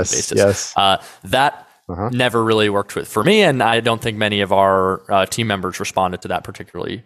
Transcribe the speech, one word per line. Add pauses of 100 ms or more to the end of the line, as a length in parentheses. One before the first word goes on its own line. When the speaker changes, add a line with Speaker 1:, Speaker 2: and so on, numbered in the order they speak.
(120)
Speaker 1:
Yes,
Speaker 2:
basis.
Speaker 1:
yes.
Speaker 2:
Uh, (280)
that (200)
Speaker 1:
Uh-huh.
Speaker 2:
never
really
worked
with,
for
me,
and
I
don't
think
many
of
our, (100)
uh,
team
members
responded
to
that
particularly